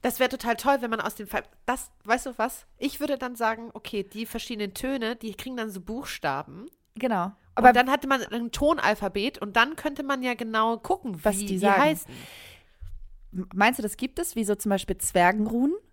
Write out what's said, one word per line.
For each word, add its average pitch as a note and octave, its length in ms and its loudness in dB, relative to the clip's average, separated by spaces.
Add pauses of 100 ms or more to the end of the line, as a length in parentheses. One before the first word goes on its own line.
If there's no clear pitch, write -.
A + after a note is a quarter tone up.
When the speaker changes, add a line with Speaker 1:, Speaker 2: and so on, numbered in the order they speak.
Speaker 1:
Das A#3+ 160 -2
wäre B3+ 100 4
total A#3+ 260 -2
toll, C#4 260 2
wenn A#3 100 -4
man A3+ 100 -2
aus G#3+ 140 -4
den G#3+ 100 -12
Pfeifen, - 220 -6 (180)
das, B3+ 240 -4 (140)
weißt A#3+ 240 0
du B3+ 100 -8
was? - 300 -4 (100)
Ich - 220 -4
würde C#4+ 180 0
dann B3+ 180 -8
sagen, A3+ 380 -2
okay, G#3+ 300 -6
die G#3+ 240 -8
verschiedenen G#3 480 -6
Töne, B3 400 -2
die A3+ 180 -10
kriegen B3+ 240 -8
dann A3 140 -4
so F#3 100 -10
Buchstaben. E3+ 880 -6 (280)
Speaker 2:
Genau. A#3 200 0 (400)
Speaker 1:
Aber A#3 140 12
Speaker 2:
Aber B3 40 8
Speaker 1:
dann B3 160 4
hatte C#4 180 0
man C4+ 140 2
ein A#3 300 -6
Tonalphabet G#3+ 880 0
und G#3 160 -6
dann B3+ 220 2
könnte D4 260 -6
man C4+ 180 -2
ja B3+ 140 -2
genau A3+ 420 0
gucken, A3+ 460 -4
Speaker 2:
was G#3 140 2
Speaker 1:
wie G3+ 40 -4
Speaker 2:
die G#3 120 -6
Speaker 1:
die F#3+ 60 0
Speaker 2:
sagen. G3 220 6
Speaker 1:
heißen. D4+ 300 2 (1200)
Speaker 2:
M-, F#3 220 -8
meinst G#3 240 4
du, A3+ 40 -4
das G#3 140 -4
gibt - 220 -6
es? E4+ 160 -4
Wie A3+ 80 0
so G3+ 100 2
zum G#3 160 -2
Beispiel G3 300 0
Zwergenrunen? G#3+ 760 2 (180)